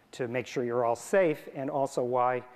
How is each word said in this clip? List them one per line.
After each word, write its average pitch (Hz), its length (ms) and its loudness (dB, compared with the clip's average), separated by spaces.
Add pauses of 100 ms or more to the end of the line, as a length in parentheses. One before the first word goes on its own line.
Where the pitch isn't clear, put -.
(120)
to 127 160 -4
make 120 200 -4
sure 131 160 -2
you're 120 220 0
all 117 100 2
safe, 170 600 2
and 135 140 -6
also 139 340 0
why 123 400 2 (120)